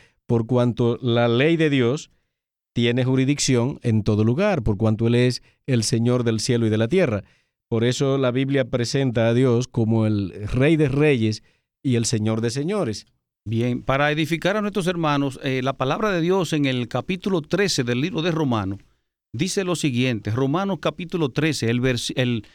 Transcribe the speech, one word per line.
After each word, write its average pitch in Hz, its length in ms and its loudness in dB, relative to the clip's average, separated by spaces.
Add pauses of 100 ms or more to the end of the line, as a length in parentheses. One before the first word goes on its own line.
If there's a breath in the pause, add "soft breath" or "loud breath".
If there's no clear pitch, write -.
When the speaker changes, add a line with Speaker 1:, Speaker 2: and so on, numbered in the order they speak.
(260 soft breath)
Speaker 1:
por 113 200 0
cuanto 120 540 2
la 120 280 2
ley 135 280 2
de 156 140 2
Dios 135 400 0 (640)
tiene 120 300 2
jurisdicción 131 760 0
en 110 200 2
todo 107 220 2
lugar, 143 400 0
por 110 120 0
cuanto 110 300 2
Él 117 80 2
es 123 300 2 (220 soft breath)
el 120 180 0
Señor 123 400 2
del 110 160 0
cielo 117 260 0
y 107 40 2
de 107 80 2
la 113 100 2
tierra. 135 340 0 (460 soft breath)
Por 113 160 0
eso 135 340 0
la 123 140 0
Biblia 135 320 0
presenta 120 640 0
a 117 40 2
Dios 123 360 2
como 113 380 0
el 101 420 -4
Rey 135 260 2
de 151 140 2
Reyes 127 560 0 (380)
y 131 120 0
el 113 100 0
Señor 110 360 0
de 117 100 -2
Señores. 143 560 -4 (380)
Speaker 2:
Bien, 117 360 -2
para 143 300 0
edificar 160 460 -2
a 214 40 0
nuestros 196 280 -2
hermanos, 147 560 0
eh, 131 180 -2
la 131 140 -2
palabra 165 340 -2
de 175 100 0
Dios 175 320 0
en 151 120 0
el 127 240 -2
capítulo 180 540 -4
trece 175 420 -2
del 120 160 -2
libro 165 220 -4
de 170 100 0
Romanos 113 480 -2 (520)
dice 185 300 -2
lo 180 140 -2
siguiente. 120 560 -2
Romanos 156 480 -2
capítulo 165 480 -4
trece, 139 420 0
el 123 100 0
vers-, 123 360 -2
el 120 280 -2 (100)